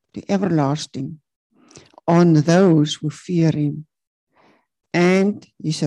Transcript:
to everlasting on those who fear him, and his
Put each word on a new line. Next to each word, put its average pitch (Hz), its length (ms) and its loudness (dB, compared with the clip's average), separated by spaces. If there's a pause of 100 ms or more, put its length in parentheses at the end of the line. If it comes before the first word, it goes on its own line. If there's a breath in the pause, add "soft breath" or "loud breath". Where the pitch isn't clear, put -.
(140)
to - 140 -14
everlasting 156 920 -4 (880 soft breath)
on 170 260 4
those 160 640 2
who 151 160 -8
fear 165 400 -2
him, 147 340 -6 (1040 soft breath)
and 185 540 0 (160)
his 156 260 -6